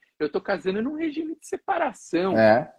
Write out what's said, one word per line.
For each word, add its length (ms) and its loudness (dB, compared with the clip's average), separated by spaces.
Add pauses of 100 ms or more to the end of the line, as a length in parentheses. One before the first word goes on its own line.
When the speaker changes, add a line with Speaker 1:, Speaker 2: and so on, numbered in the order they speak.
(180)
Speaker 1:
Eu 120 -2
tô 100 -2
casando 400 -2
num 160 -4
regime 420 -6
de 80 -20
separação." 920 -2
Speaker 2:
É. 400 4